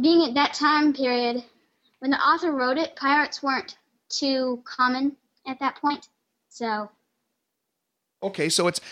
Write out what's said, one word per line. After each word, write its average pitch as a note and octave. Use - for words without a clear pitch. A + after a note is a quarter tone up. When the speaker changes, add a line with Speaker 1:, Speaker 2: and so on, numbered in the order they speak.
Speaker 1:
being E4
at A#3+
that C#4+
time D4+
period, B3
when C4
the C#4
author E4
wrote C4
it, -
pirates C#4+
weren't C4+
too B3+
common C4
at C4
that C4+
point. -
So. G#3+
Speaker 2:
Okay, F3+
so F3
it's, E3+